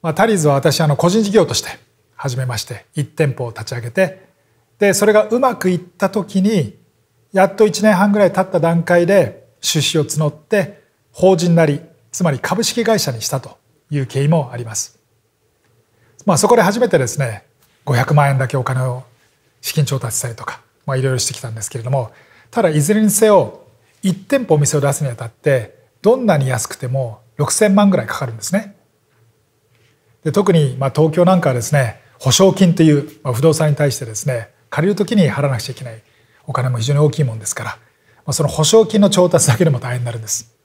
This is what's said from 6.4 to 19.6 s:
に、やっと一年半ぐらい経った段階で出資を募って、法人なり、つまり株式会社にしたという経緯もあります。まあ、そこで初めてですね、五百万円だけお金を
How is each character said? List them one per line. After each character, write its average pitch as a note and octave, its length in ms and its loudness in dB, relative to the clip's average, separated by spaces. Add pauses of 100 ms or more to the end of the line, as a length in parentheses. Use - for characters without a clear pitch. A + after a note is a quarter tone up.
に、 F#3+ 360 -2 (540)
や F#3+ 140 4
っ G3 80 -4
と G#3+ 120 4
一 - 160 -2
年 G#3+ 120 4
半 G3+ 180 2
ぐ G#3 60 2
ら G3+ 80 4
い F3 60 2
経 F#3+ 100 -2
っ F#3 80 -4
た E3+ 100 0
段 E3 220 0
階 F3 240 2
で F3 420 0 (120)
出 - 200 -2
資 D#3 180 -2
を D3 60 0
募 D3+ 240 -2
っ C#3+ 40 -4
て、 - 500 -4 (300)
法 F#3+ 240 4
人 E3+ 180 0
な E3 120 4
り、 D3 140 -2 (320)
つ - 100 -6
ま E3 80 0
り B2+ 80 -4
株 A3 260 -4
式 A#3 200 -4
会 A3 140 2
社 C#3 140 -4
に A2+ 100 -10
し - 60 -8
た C#3 120 -6
と - 180 -20 (320)
い D3 80 -4
う C3 80 -4
経 C3+ 180 -4
緯 D3 40 2
も D3+ 240 0
あ B2 40 -12
り A#2+ 80 -10
ま A2 100 -14
す。 - 240 -10 (1300)
ま F#3 100 2
あ、 C#3 40 0
そ G#3 100 0
こ A#3+ 80 4
で A3 60 4
初 G3+ 180 0
め B3 80 2
て E3+ 100 2
で B2+ 80 0
す A2+ 120 -8
ね、 A#2 260 -6 (400)
五 C#3+ 100 -2
百 C3 200 0
万 C#3+ 160 4
円 C3+ 80 0
だ B2+ 100 -2
け C#3+ 80 -6
お B2+ 80 -2
金 B2+ 240 -4
を B2+ 160 -10 (560)